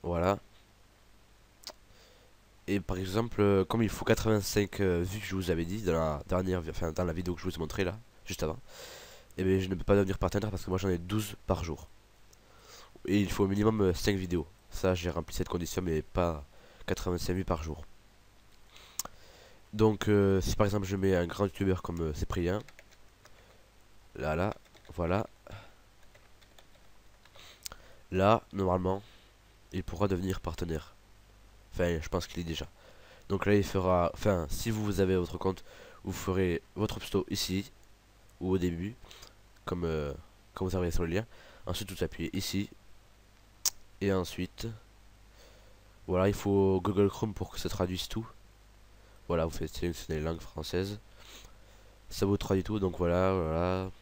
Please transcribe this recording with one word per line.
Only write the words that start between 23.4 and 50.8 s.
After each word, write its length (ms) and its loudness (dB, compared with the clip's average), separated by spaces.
là, 200 -2
là, 200 0
voilà. 320 0
Là, 300 8
normalement, 520 2
il 120 -4
pourra 240 0
devenir 320 0
partenaire. 540 -6
Enfin, 280 0
je 80 -10
pense 180 -4
qu'il 140 -8
est 20 -6
déjà. 240 -6
Donc 160 -2
là, 100 6
il 80 6
fera, 500 2
enfin, 360 2
si 200 -2
vous 300 0
avez 160 4
votre 220 0
compte, 260 -2
vous 80 -6
ferez 500 0
votre 240 -4
pseudo 300 -2
ici, 420 -2
ou 100 0
au 60 4
début, 380 -2
comme, 220 -4
euh, 280 -2
comme 140 -2
vous 80 0
avez 160 0
sur 120 2
le 60 0
lien. 160 0
Ensuite, 240 -6
vous 140 -4
appuyez 320 -4
ici. 340 -2
Et 100 2
ensuite, 560 -4
voilà, 200 2
il 60 4
faut 480 4
Google 280 4
Chrome 240 -4
pour 160 -6
que 120 -10
ça 80 -4
traduise 400 -2
tout. 180 -6
Voilà, 160 2
vous 60 -2
faites 220 -6
sélectionner 460 -4
les 60 -4
langues 160 -2
françaises. 580 -4